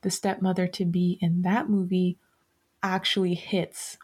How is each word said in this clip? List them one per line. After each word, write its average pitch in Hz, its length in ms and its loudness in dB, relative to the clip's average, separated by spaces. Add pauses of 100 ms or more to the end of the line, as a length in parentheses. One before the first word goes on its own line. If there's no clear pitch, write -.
the 190 80 0
stepmother 185 580 0
to 185 160 -4
be 175 360 2
in 175 220 2
that 196 260 0
movie 185 500 2 (640)
actually 190 520 0
hits - 680 -4